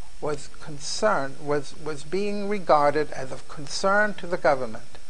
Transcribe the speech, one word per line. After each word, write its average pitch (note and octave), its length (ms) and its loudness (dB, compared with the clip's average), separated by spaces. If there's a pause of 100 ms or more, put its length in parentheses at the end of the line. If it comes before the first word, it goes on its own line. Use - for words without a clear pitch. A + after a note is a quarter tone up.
(220)
was D3 280 -2 (120)
concern, D3 800 0
was, D3 420 0
was D3 200 -2
being G3+ 440 -2
regarded D3+ 640 4
as C3+ 220 -2
of - 160 -4
concern G3 640 0
to F3 140 -2
the F3 100 -2
government. C3 600 0 (120)